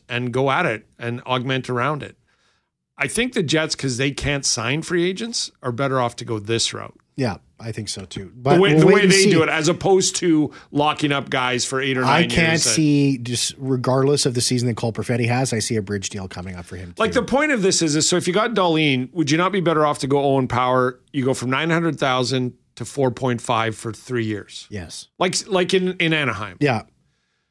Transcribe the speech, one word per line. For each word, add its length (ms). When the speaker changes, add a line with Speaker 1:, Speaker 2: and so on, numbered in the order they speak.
Speaker 1:
and 220
go 200
at 140
it 220
and 260
augment 460
around 340
it. 140
I 100
think 260
the 100
Jets, 320
'cause 220
they 140
can't 340
sign 360
free 280
agents, 420
are 100
better 280
off 180
to 80
go 140
this 340
route. 240
Speaker 2:
Yeah, 200
I 120
think 180
so 160
too. 300
But 200
Speaker 1:
The 60
way, 120
Speaker 2:
we'll 80
Speaker 1:
the 60
Speaker 2:
wait 80
Speaker 1:
way 80
Speaker 2:
and 80
Speaker 1:
they 120
Speaker 2:
see. 80
Speaker 1:
do 120
it, 60
as 180
opposed 500
to 340
locking 400
up 180
guys 360
for 160
eight 160
or 80
Speaker 2:
I 160
Speaker 1:
nine 80
Speaker 2:
can't 220
Speaker 1:
years 140
that 60
Speaker 2:
see, 460
just 400
regardless 680
of 80
the 80
season 260
that 100
Cole 160
Perfetti 340
has, 240
I 80
see 180
a 40
bridge 280
deal 180
coming 280
up 100
for 120
him 200
Speaker 1:
Like, 160
Speaker 2:
too. 80
Speaker 1:
the 40
point 280
of 100
this 180
is, 140
is 120
so 100
if 100
you 60
got 200
Darlene, 600
would 180
you 60
not 140
be 100
better 240
off 140
to 80
go 120
Owen 280
Power? 520
You 140
go 80
from 160
nine 220
hundred 280
thousand 540
to 100
four 260
point 300
five 340
for 160
three 340
years. 440
Speaker 2:
Yes. 380
Speaker 1:
Like, 300
like 260
in, 240
in 160
Anaheim. 460
Speaker 2:
Yeah. 240